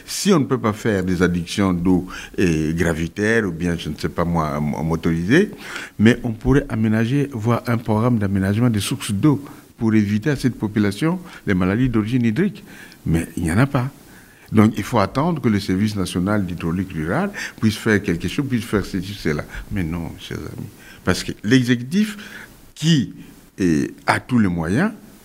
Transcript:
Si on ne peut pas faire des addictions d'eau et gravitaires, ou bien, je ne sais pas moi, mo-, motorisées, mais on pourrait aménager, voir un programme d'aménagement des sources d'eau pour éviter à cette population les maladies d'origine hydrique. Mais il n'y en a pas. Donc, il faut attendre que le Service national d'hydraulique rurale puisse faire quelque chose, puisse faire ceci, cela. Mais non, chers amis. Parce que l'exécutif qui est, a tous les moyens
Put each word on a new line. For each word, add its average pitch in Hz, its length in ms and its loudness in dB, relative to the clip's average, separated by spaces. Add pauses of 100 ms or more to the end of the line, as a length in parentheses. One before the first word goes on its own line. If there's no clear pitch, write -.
Si - 280 2
on 165 60 6
ne 123 60 2
peut 131 120 0
pas 113 160 0
faire 104 300 0
des 90 180 0
addictions 87 520 2
d'eau 87 340 2 (300)
et 80 360 2
gravitaires, 87 720 0
ou 90 60 -2
bien, 85 260 -2
je 80 120 -8
ne 73 60 -6
sais 82 140 -4
pas 87 160 -2
moi, 78 340 0
mo-, 73 240 -2
motorisées, 85 680 2 (480)
mais 117 240 6
on 120 80 -2
pourrait 131 380 2
aménager, 113 640 0
voir 113 360 0
un 120 100 2
programme 117 400 2
d'aménagement 101 520 2
des 110 100 2
sources - 320 -4
d'eau 117 320 2 (340)
pour 110 160 2
éviter 107 380 2
à 135 40 0
cette 123 220 0
population 110 600 0 (260)
les 101 80 2
maladies 98 360 2
d'origine 117 360 2
hydrique. 127 380 0 (420)
Mais 82 220 0 (100)
il 90 60 -4
n'y 80 80 0
en 90 60 0
a 135 100 4
pas. 131 220 -2 (600)
Donc, 107 260 4
il 101 60 -4
faut 117 160 0
attendre 139 420 0
que 123 80 2
le 104 100 2
Service 101 360 -2
national 95 500 0
d'hydraulique 87 460 -4
rurale 98 400 -2 (300)
puisse 110 160 0
faire 107 240 0
quelque 87 260 -4
chose, 139 200 -4
puisse 117 180 -2
faire 98 200 0
ceci, 95 280 -6
cela. 76 300 -4 (280)
Mais 98 120 -2
non, 82 360 -6
chers - 200 -10
amis. - 280 -12 (360)
Parce 90 200 0
que - 80 -8 (120)
l'exécutif 131 760 2 (580)
qui 151 380 2 (440)
est, 80 340 2 (140)
a 107 140 2
tous 127 200 -2
les 104 80 4
moyens 90 440 0 (340)